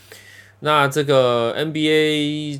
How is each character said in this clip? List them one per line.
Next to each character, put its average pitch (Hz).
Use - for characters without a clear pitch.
那 147
这 143
个 123
N 151
B 156
A 151